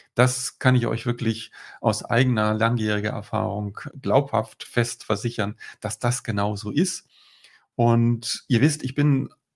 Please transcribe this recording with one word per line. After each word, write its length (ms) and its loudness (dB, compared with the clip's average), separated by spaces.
Das 440 0
kann 160 4
ich 120 2
euch 200 -4
wirklich 440 -2
aus 240 0
eigener 500 2
langjähriger 560 0
Erfahrung 680 -4
glaubhaft 640 0
fest 400 -4
versichern, 520 -2
dass 180 -6
das 240 -2
genau 340 -2
so 140 -8
ist. 380 -2
Und 760 2
ihr 120 4
wisst, 240 2
ich 100 -6
bin 360 2